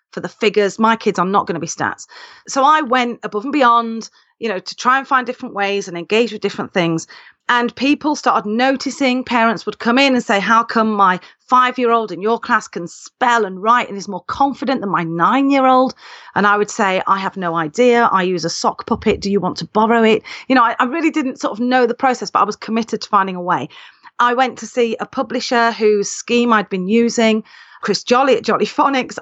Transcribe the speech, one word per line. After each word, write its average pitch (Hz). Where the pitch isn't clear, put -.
for 180
the 180
figures. 202
My 226
kids 202
are 180
not 202
gonna 170
be 165
stats. -
So 269
I 311
went 240
above 208
and 285
beyond, 233
you 226
know, 185
to -
try 254
and 269
find 254
different 247
ways 202
and 175
engage 208
with 214
different -
things. 165
And 240
people 294
started 226
noticing, 254
parents 226
would -
come 240
in 277
and 240
say, 202
"How 226
come 220
my 190
five-year-old 247
in 175
your 226
class 220
can 170
spell -
and 185
write 233
and 202
is 185
more 185
confident 269
than 196
my 170
nine-year-old?" 262
And 202
I 208
would 208
say, 190
"I 196
have 190
no 170
idea. 233
I 185
use 180
a 170
sock -
puppet. 214
Do 196
you 202
want -
to 165
borrow 226
it?" 220
You 262
know, 247
I, 226
I 254
really 320
didn't 262
sort 285
of 202
know 247
the 240
process, 247
but -
I 202
was 208
committed 220
to -
finding 196
a 180
way. 170
I 240
went 247
to 214
see 233
a -
publisher 240
whose 208
scheme 240
I'd 208
been 185
using, 220
Chris -
Jolly 262
at -
Jolly 208
Phonics. 277